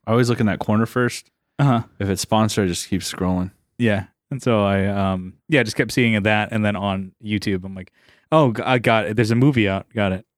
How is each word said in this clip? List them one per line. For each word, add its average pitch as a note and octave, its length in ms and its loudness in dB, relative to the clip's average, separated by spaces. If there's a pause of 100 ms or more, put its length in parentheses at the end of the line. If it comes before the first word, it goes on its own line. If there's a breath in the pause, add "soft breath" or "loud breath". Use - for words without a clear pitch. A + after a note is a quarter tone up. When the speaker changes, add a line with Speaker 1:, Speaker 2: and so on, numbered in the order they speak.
Speaker 1:
I A2 40 -2
always A#2+ 200 4
look A#2 80 0
in A2 80 2
that F#2+ 100 0
corner A2 300 0
first. - 420 -4 (300)
Speaker 2:
Uh-huh. B2+ 240 2 (160)
Speaker 1:
If G2 100 -2
it's F#2+ 140 -2
sponsored, G#2+ 420 2
I - 40 0
just - 200 -6
keep F#2 120 -2
scrolling. F2+ 500 -2 (260)
Speaker 2:
Yeah. G#2 280 0 (260)
And C3+ 100 -8
so A2 240 2
I, G2 220 2
um, F#2+ 460 -2 (140)
yeah, C#3+ 140 2
just A2+ 160 -4
kept A#2 140 -2
seeing A2+ 320 2
that. G#2+ 280 0
And G#2+ 140 0
then G2+ 100 0
on F#2+ 360 -6 (120)
YouTube, G2+ 420 -2
I'm F#2+ 100 -14
like, F#2 160 -14 (400 soft breath)
"Oh, D3+ 220 4
g-, A2+ 100 -6
I B2+ 160 2
got A2 260 2
it. G#2+ 100 -4
There's A2 160 2
a A#2 40 2
movie B2 340 4
out. G2 240 -4
Got G2+ 200 0
it." F#2 120 -8 (120)